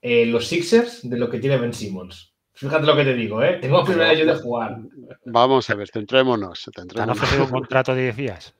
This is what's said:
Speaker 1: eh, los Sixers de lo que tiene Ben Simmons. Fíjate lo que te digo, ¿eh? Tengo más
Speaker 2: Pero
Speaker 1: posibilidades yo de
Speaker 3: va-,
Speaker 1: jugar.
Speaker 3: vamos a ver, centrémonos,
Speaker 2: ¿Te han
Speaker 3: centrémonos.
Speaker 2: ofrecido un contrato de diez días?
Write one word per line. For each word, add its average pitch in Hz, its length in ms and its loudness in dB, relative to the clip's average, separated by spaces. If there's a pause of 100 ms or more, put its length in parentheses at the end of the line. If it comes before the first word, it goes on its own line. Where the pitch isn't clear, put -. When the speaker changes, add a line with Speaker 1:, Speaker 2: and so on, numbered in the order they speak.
Speaker 1:
eh, 120 240 4
los 117 200 0
Sixers 170 600 0
de 120 100 -4
lo 120 120 0
que 120 80 -6
tiene 135 200 0
Ben 120 140 -2
Simmons. 95 640 -12 (180)
Fíjate 143 340 -2
lo 147 100 6
que 147 80 4
te 135 100 2
digo, 110 280 -2
¿eh? 175 180 2
Tengo 135 180 2
más 165 80 2
Speaker 2:
Pero 175 120 2
Speaker 1:
posibilidades 160 200 4
yo 156 80 2
de 165 60 2
Speaker 3:
va-, - 100 0
Speaker 1:
jugar. 117 360 -6 (460)
Speaker 3:
vamos 127 460 2
a 110 40 -2
ver, 101 140 -10
centrémonos, 113 800 -2 (240)
Speaker 2:
¿Te 113 80 -4
han 110 80 -2
Speaker 3:
centrémonos. 120 80 -2
Speaker 2:
ofrecido 135 260 0
un 131 60 -6
contrato 131 440 0
de 127 80 -2
diez 120 140 -4
días? 117 440 -10